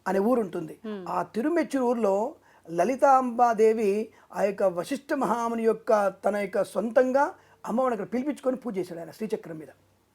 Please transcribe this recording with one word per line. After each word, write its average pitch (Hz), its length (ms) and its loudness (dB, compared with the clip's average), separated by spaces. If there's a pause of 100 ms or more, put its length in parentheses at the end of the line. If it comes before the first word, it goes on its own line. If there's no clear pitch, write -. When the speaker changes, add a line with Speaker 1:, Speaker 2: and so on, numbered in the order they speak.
Speaker 1:
అనే 190 120 0
ఊరు 233 220 2
ఉంటుంది. 165 440 -8
Speaker 2:
మ్మ్. 202 220 -10
Speaker 1:
ఆ 175 160 -2
తిరుమెచ్చూర్ 277 600 -2
ఊర్లో 233 520 0 (360)
లలితాంబాదేవి 226 1400 4 (260)
ఆ 180 80 0
యొక్క 202 200 0
వశిష్ఠ 185 500 -2
మహాముని 233 500 -2
యొక్క 220 440 2
తన 196 280 -2
యొక్క 202 280 -2
సొంతంగా 254 680 2 (320)
అమ్మవారిని 240 360 0
అక్కడ 180 120 -8
పిలిపించుకొని 254 420 -2
పూజ 214 220 -8
చేశాడు 175 220 -6
ఆయన 160 120 -14
శ్రీచక్రం 202 460 -8
మీద. 156 100 -16 (480)